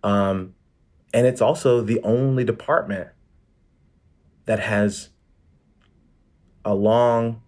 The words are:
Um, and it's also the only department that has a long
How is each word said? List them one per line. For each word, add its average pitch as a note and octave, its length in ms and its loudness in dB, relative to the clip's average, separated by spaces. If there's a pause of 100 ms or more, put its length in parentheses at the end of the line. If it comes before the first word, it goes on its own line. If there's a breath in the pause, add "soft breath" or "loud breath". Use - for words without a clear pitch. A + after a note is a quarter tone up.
Um, G2 500 -2 (600)
and A#2+ 120 4
it's B2+ 160 2
also B2 400 2
the A2 220 -2
only B2+ 400 0
department A2 680 -4 (1400)
that A2 140 -4
has G#2 500 -4 (1600)
a G#2 80 0
long A#2 760 2